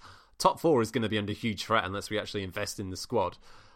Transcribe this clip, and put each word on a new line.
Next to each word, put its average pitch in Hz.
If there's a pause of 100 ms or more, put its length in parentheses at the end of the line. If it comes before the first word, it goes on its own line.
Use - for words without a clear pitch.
(380)
top -
four 151
is 110
gonna 110
be 107
under 104
huge 107
threat 107
unless 98
we 107
actually 98
invest 98
in 98
the 92
squad. 92 (380)